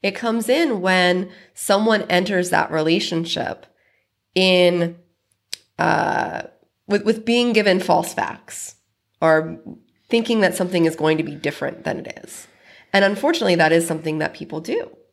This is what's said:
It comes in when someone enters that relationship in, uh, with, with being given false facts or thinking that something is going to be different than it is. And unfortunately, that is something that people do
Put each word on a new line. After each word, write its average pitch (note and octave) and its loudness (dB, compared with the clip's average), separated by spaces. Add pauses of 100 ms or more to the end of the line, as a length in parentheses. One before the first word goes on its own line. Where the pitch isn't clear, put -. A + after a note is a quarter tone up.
It G3 -2
comes A3+ -2
in C4 2
when F3+ 2 (240)
someone G#3+ 2
enters F3+ 0
that - 0
relationship E3 -2 (720)
in, F3+ 4 (800)
uh, - -2 (460)
with, G3+ 0
with A3 -2
being A#3+ 0
given G3+ 2
false F3 0
facts - -10 (460)
or D#3+ 2 (480)
thinking A3+ 0
that F3 2
something F3+ 0
is D#3+ 0
going D#3 0
to D#3 -2
be D3 -8
different C#3 -8
than - -6
it - -16
is. - -20 (440)
And A3 4
unfortunately, G#3 0
that D#3+ 4
is E3 4
something D#3 -4
that D3+ -4
people - -12
do F#4+ -6 (220)